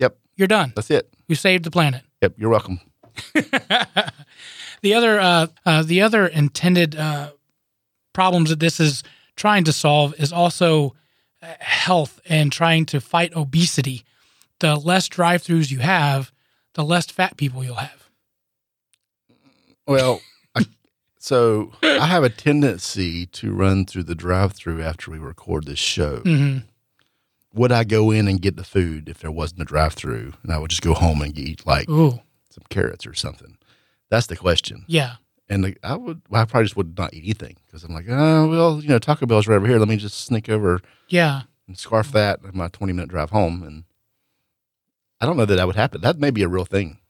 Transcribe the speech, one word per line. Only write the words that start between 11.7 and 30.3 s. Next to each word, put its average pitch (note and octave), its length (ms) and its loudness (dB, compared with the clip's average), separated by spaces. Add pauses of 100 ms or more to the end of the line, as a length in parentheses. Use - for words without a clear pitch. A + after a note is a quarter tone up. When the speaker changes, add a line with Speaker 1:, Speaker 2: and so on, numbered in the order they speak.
Speaker 2:
and D#3 240 2
trying D#3+ 360 2
to C#3+ 140 -4
fight E3+ 360 -2
obesity. C#3+ 680 -2 (560)
The D3+ 160 2
less F3 320 0
drive-thrus E3+ 600 0
you C3 100 -4
have, C#3+ 520 0 (400)
the D#3 120 -6
less E3+ 220 0
fat - 300 -4
people C3 260 -4
you'll B2+ 120 -10
have. - 340 -12 (1800)
Speaker 1:
Well, C3 360 2 (160)
Speaker 2:
<laughs> - 160 -20
Speaker 1:
I, A#2 100 2 (540)
so A2+ 540 2 (100)
I C#3+ 240 2
have E3+ 180 2
a A#2+ 60 2
tendency F#2+ 960 -2
to G#2 260 -8
run F#2+ 320 2
through F2+ 200 -8
the E2+ 100 -8
drive-thru F2 680 -2
after D#2+ 280 -8
we D#2+ 80 -14
record D#2 480 -8
this C#2+ 120 -10
show. - 420 -4
Speaker 2:
Mm-hmm. C#3+ 380 2 (920)
Speaker 1:
Would A#2+ 200 2
I A#2 120 4
go A2 260 4
in G#2+ 180 2
and F#2+ 120 0
get F#2+ 160 -2
the F2 80 -14
food D#2+ 460 -4
if D#2 80 -16
there D#2+ 120 -12
wasn't E2 300 -8
a D2+ 60 -6
drive-thru, C#2 680 -2 (100)